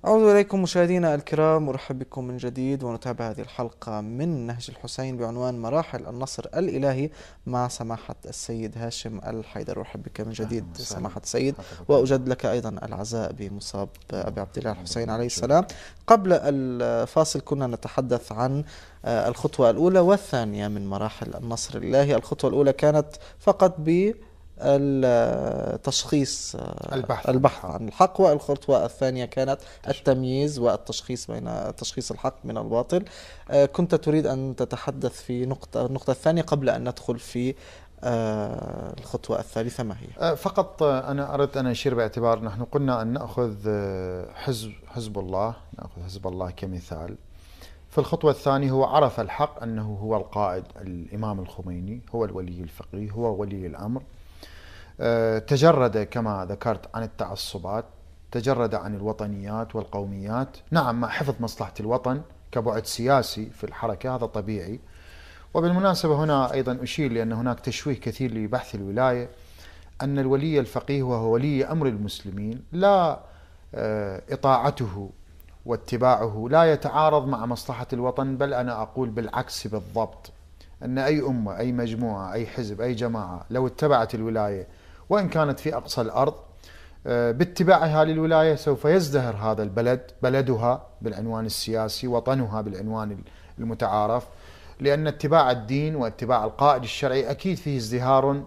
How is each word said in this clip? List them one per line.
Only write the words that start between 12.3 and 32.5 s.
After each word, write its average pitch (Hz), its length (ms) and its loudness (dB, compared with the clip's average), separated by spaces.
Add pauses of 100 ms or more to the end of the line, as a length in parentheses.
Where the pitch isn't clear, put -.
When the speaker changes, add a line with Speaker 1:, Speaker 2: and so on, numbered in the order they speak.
Speaker 1:
أيضًا 117 240 -2
العزاء 107 640 -6
بمصاب 101 580 -8 (220)
أبي 104 300 -6
عبد - 160 -8
الله 113 140 -4
الحسين 101 380 -6
عليه 117 180 -2
Speaker 2:
شكرًا. - 180 -4
Speaker 1:
السلام. 156 200 6 (420)
قبل 190 260 4
الفاصل 131 1080 0
كنا 139 260 -4
نتحدث 120 640 -4
عن، 131 320 -2 (420)
آه، 113 220 0
الخطوة 123 420 4
الأولى 180 300 6
والثانية 117 680 2
من 101 200 -4
مراحل 101 480 -4
النصر 117 420 -6
الإلهي. 139 380 4
الخطوة 135 340 0
الأولى 139 240 4
كانت 151 340 4 (320)
فقط 185 380 4
ب 175 360 2 (480)
التشخيص، 135 1900 2
آه، - 400 -8
Speaker 2:
البحث. 127 340 -2
Speaker 1:
البحث 131 360 4
عن 92 220 -6
الحق، 185 340 4
والخطوة 143 640 4
الثانية 131 400 -2
كانت 135 340 -2 (240)
Speaker 2:
تشخيص. 139 140 -4
Speaker 1:
التمييز 135 640 2
والتشخيص 117 720 -2
بين 113 440 -6
تشخيص - 360 -8
الحق 131 320 -4
من 113 140 -6